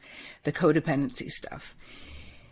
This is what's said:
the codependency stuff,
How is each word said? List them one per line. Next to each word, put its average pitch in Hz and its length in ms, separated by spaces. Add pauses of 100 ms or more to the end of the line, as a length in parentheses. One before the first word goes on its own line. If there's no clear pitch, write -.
(440)
the 143 80
codependency 151 760
stuff, - 460 (760)